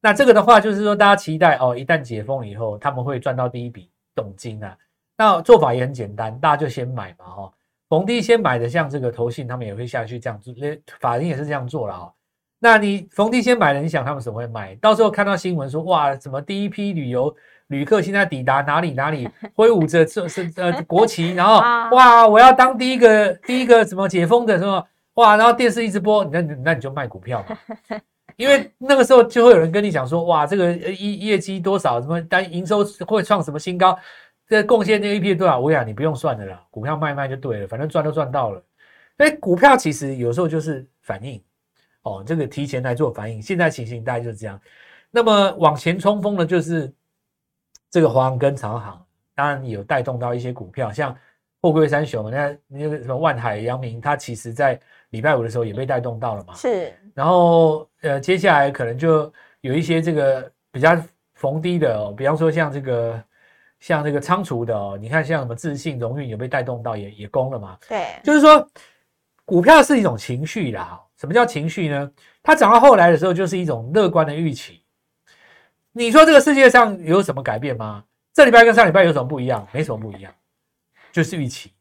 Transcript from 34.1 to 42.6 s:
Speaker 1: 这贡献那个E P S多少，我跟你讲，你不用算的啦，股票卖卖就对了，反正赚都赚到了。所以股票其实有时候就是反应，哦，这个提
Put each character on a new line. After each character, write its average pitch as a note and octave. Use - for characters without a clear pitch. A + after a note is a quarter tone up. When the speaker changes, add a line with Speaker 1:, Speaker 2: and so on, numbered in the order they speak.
Speaker 1:
这 G#3+
贡 G#3+
献 G#3
那 G3+
个 G#3
E G#3
P F#3+
S F3+
多 F3+
少， C#3
我 C3
跟 D#3
你 -
讲， A#2
你 A2
不 G#2+
用 D3+
算 C3
的 G#2
啦， F#2
股 G#2+
票 C#3+
卖 D3+
卖 C#3
就 C3
对 B2+
了， G2
反 A#2
正 D3+
赚 D#3
都 D3+
赚 C#3+
到 B2+
了。 F#2+
所 D4
以 D4+
股 F#3+
票 C4+
其 E3
实 C3+
有 A#2+
时 B2
候 E3+
就 D#3
是 C#3
反 G2
应， B2+
哦， G2
这 D#3
个 D3
提 C#3+